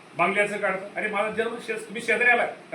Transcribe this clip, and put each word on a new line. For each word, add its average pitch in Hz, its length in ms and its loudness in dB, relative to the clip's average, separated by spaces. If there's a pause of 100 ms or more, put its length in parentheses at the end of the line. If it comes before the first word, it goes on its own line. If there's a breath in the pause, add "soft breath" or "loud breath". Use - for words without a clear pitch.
(180)
बंगल्याचं 202 380 2
काढतं, 190 300 -2 (100)
अरे 185 140 -2
माझा 208 200 0
जन्म 226 240 -2 (120)
शे-, 220 100 -4
तुम्ही - 260 -8
शेजारी 233 280 4
आलाय, - 240 2 (200)